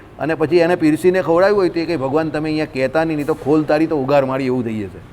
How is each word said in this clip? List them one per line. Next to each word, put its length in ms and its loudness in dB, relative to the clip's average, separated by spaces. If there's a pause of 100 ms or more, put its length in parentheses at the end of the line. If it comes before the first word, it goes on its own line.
(180)
અને 160 -4
પછી 220 0
એને 200 4
પીરસીને 460 2
ખવડાવ્યું 360 2
હોય, 100 2
તે 180 -4
કંઈ 100 -4
"ભગવાન 320 -2
તમે 200 -4
અહીંયા 160 -2
કહેતા 400 -2
નહીં, 120 -2
નહીં 100 -4
તો 80 0
ખોલ 300 2
તારી 220 2
તો 100 -2
ઉગાર 280 2
મારી" 220 -2
એવું 180 -2
થઈ 140 -6
જશે. 200 -10 (140)